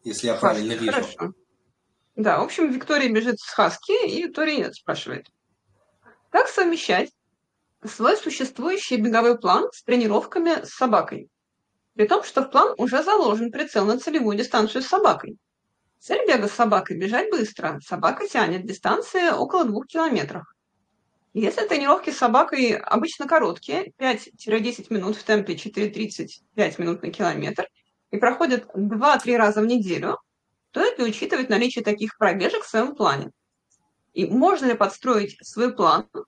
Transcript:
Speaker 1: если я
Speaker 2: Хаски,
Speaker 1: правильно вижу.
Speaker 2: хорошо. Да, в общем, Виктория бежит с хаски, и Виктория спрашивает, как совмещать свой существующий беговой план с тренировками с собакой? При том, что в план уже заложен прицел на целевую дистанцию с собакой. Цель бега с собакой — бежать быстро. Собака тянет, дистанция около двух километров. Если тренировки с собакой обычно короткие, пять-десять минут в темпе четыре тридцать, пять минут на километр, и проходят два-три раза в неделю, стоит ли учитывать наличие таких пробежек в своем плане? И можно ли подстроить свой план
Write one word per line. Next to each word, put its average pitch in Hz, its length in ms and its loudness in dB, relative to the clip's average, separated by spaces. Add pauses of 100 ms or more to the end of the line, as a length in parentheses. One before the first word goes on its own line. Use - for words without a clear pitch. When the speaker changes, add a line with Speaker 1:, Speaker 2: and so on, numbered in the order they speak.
Speaker 1:
если 113 240 -6
я 113 60 2
Speaker 2:
Хаски, - 80 -2
Speaker 1:
правильно 110 320 0
вижу. 113 180 -2
Speaker 2:
хорошо. 226 420 -6 (800)
Да, 190 240 0
в - 40 0
общем, 311 280 0
Виктория 262 400 0
бежит 226 280 0
с - 100 -16
хаски, 381 580 0
и - 160 -4
Виктория 302 480 -2
спрашивает, - 560 -10 (1000)
как 494 180 4
совмещать 339 640 0 (720)
свой 233 320 2
существующий 294 840 -4
беговой 233 420 2
план 185 340 2
с - 100 -20
тренировками 247 800 0
с - 120 -18
собакой? - 540 0 (680)
При 214 120 4
том, 370 160 2
что - 200 -2
в - 80 -6
план 392 260 6
уже 254 260 0
заложен 240 480 2
прицел 240 340 0
на 226 120 2
целевую 254 400 0
дистанцию 233 460 0
с - 40 -8
собакой. - 500 2 (640)
Цель 494 280 -2
бега 233 200 4
с 208 60 -4
собакой — 190 460 2
бежать 240 300 -2
быстро. 208 560 -4
Собака 247 420 -2
тянет, 185 380 -2
дистанция 330 680 -2
около 330 320 0
двух 226 200 -4
километров. 226 580 -4 (920)
Если 226 340 0
тренировки 311 420 2
с 269 80 -8
собакой 254 560 2
обычно 269 540 -2
короткие, 302 720 -2
пять-десять 220 920 -4
минут 208 260 -2
в - 80 -18
темпе 202 320 0
четыре 208 340 -4
тридцать, - 520 -10 (140)
пять 202 240 0
минут 170 240 -4
на 165 80 -6
километр, - 560 -4 (420)
и 202 80 -6
проходят 254 560 2
два-три 226 640 2
раза 214 240 4
в 214 60 4
неделю, 190 500 0 (540)
стоит 480 260 0
ли 247 80 0
учитывать 254 440 -2
наличие 233 340 0
таких 208 340 -2
пробежек 214 460 0
в - 40 -16
своем 254 280 0
плане? 143 360 0 (840)
И 175 120 0
можно 269 400 4
ли 240 80 4
подстроить 208 720 0
свой 240 280 -2
план 175 360 2 (200)